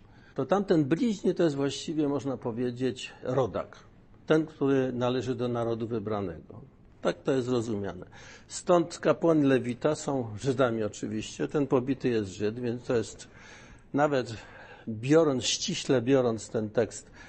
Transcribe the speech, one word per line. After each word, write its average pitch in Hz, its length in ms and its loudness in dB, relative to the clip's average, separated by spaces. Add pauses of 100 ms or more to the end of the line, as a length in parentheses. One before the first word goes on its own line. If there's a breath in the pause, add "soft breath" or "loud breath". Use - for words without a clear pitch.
(340 soft breath)
to 135 120 -2
tamten 185 380 4
bliźni 185 500 0
to 180 80 0
jest 156 140 2
właściwie, 143 520 -2
można 135 280 -4
powiedzieć, 123 760 -4 (100)
rodak. 113 540 -2 (500)
Ten, 156 200 4
który 135 460 2
należy 123 420 0
do 120 140 -2
narodu 117 380 -2
wybranego. 101 760 -6 (420)
Tak - 200 0
to 156 100 0
jest 127 160 0
rozumiane. 101 580 -2 (420 loud breath)
Stąd 175 500 2
kapłani 160 440 4
Lewita 135 520 2
są 135 340 -4 (120)
Żydami 117 420 2
oczywiście, 107 640 -6
ten 143 180 0
pobity 131 420 0
jest 110 220 0
Żyd, 104 280 -4
więc 123 260 -4
to 131 120 0
jest, - 320 -4 (640 loud breath)
nawet 135 400 2 (540 loud breath)
biorąc, 131 560 2
ściśle - 580 0
biorąc 120 480 2
ten 110 200 -4
tekst - 400 -2 (180 loud breath)